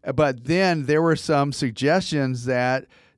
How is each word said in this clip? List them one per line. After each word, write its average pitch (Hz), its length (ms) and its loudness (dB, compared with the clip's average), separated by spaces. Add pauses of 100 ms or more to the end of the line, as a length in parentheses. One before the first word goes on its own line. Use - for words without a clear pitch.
(160)
But 131 280 0
then 170 420 0
there 151 160 2
were 165 120 4
some 143 380 0
suggestions 135 960 -2
that, 127 400 -2 (320)